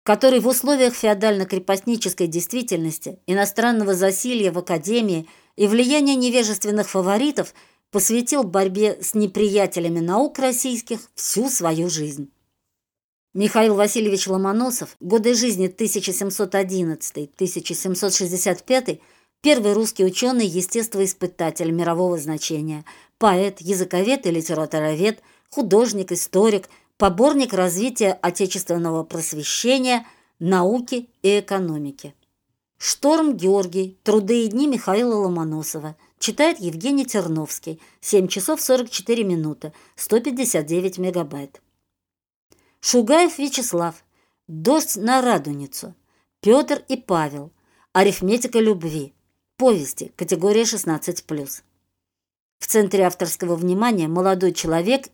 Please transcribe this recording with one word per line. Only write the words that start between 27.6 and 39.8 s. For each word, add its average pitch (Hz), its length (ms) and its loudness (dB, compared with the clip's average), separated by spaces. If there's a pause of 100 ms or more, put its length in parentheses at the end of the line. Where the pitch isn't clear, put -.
отечественного 170 840 -2
просвещения, 226 1040 -2 (320)
науки 208 720 0 (140)
и 202 160 4
экономики. 156 760 -6 (600)
"Шторм 302 600 2
Георгий. 185 640 0
Труды 214 420 2
и 226 40 0
дни 247 180 0
Михаила 233 480 0
Ломоносова". 160 800 -4 (220)
Читает 294 420 0
Евгений 208 460 -2
Терновский. 160 760 -4 (220)
Семь 190 260 2
часов 302 320 -4
сорок 254 300 0
четыре 233 340 -2
минуты. 156 480 -4 (240)